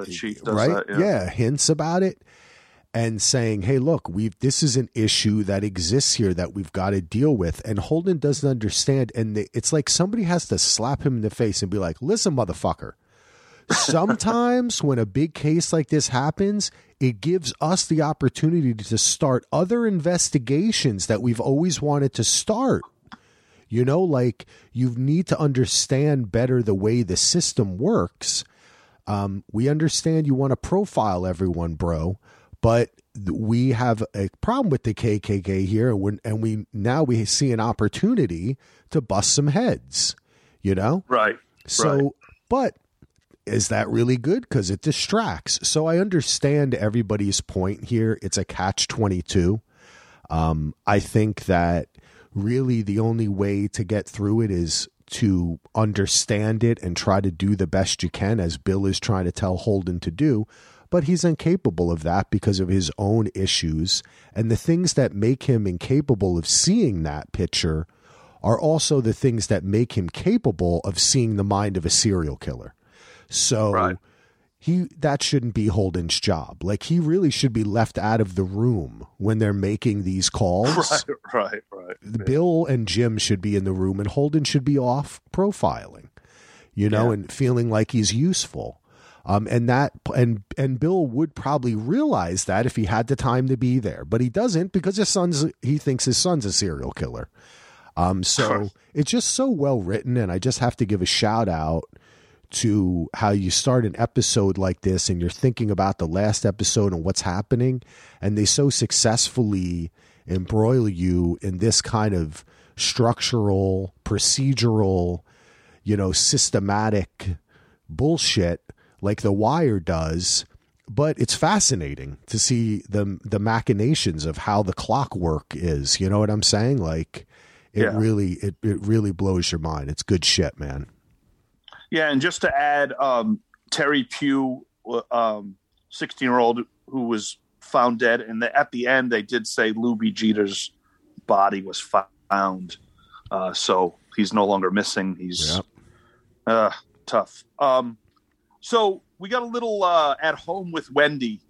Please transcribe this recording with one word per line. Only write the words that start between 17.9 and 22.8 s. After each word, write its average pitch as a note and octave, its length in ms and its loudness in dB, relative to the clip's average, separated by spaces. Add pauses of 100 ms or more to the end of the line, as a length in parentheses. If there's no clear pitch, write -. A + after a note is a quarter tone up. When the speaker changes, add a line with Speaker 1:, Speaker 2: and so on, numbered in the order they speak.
Speaker 2:
opportunity D3+ 720 2
to G#2+ 220 -4
start - 540 0
other F#3 360 0
investigations D#3 1200 0
that G#2+ 140 0
we've A#2+ 200 0
always D3 400 0
wanted C#3+ 320 0
to D#3+ 100 0
start." G#3+ 600 0 (840)